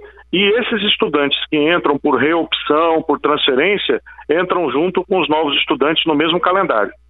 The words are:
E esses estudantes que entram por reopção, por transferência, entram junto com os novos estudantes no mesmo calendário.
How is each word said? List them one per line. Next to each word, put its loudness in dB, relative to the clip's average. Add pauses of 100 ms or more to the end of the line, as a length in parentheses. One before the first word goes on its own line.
(300)
E 0 (180)
esses -4
estudantes 0 (120)
que 0
entram 2
por 0
reopção, 0
por -2
transferência, 0 (320)
entram 0
junto 0
com 0
os -2
novos 0
estudantes 0
no 0
mesmo 0
calendário. 0 (180)